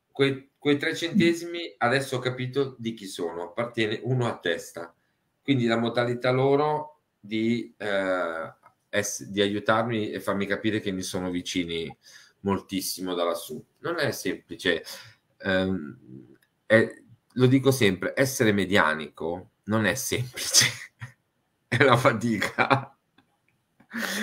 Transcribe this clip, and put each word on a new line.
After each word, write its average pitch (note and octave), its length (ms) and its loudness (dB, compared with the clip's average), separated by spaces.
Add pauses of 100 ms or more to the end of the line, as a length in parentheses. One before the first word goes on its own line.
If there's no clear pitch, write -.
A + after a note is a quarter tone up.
(100)
quei, C3+ 480 0
quei C#3+ 200 2
tre D#3+ 160 -2
centesimi E3+ 840 0
adesso C3 380 0
ho B2+ 40 -2
capito B2+ 580 -2
di A2+ 160 -6
chi G2+ 120 -14
sono, E2+ 380 -6
appartiene A2 600 -4
uno B2 220 0
a A2 120 -4
testa. - 560 -6 (480)
Quindi B2+ 240 0
la A2+ 120 2
modalità A#2+ 520 0
loro C#3 680 0 (180)
di, A2 580 -2
eh, F#2 800 -2 (340)
ess-, - 360 -4
di G2 180 -4
aiutarmi A2 680 0
e F#2+ 100 -6
farmi G2 260 -2
capire G#2 340 -2
che G#2 100 -4
mi F#2 120 -4
sono F#2 280 -6
vicini E2+ 640 -4 (460)
moltissimo F#2 720 -4
da F2 100 0
lassù. E2 380 -4 (180)
Non E3+ 180 -6
è C3+ 140 0
semplice, E2+ 680 -2 (560)
ehm, F#2+ 600 -2 (680)
è, A2 280 6 (400)
lo B2+ 120 6
dico C3 240 6
sempre, F#2+ 460 2
essere B2+ 360 2
medianico F2+ 960 0 (140)
non G#2+ 220 0
è F2 80 2
semplice, - 720 0 (520)
<laughs> - 500 -20
è B2 140 2
una B2+ 140 8
fatica. A#2+ 1000 0 (1300)